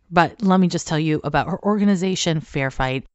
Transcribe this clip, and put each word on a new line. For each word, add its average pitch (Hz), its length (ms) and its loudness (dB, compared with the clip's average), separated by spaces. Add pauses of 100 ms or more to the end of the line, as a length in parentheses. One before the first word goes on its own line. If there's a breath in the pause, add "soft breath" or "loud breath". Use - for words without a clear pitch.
(100)
but 170 320 0
let 190 180 4
me 180 60 4
just 170 220 -4
tell 160 100 0
you 156 260 0
about 143 220 -2
her - 180 -6
organization, 190 760 0
Fair 135 300 -4
Fight, 131 340 -4 (100)